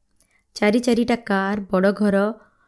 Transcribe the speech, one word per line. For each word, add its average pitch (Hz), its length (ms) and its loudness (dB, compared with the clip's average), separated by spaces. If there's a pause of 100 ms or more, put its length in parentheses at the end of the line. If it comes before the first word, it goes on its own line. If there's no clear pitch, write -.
(560)
ଚାରି 208 240 2
ଚାରିଟା 240 360 0
କାର୍, 202 440 -2 (120)
ବଡ଼ 190 200 2
ଘର, 202 420 0 (340)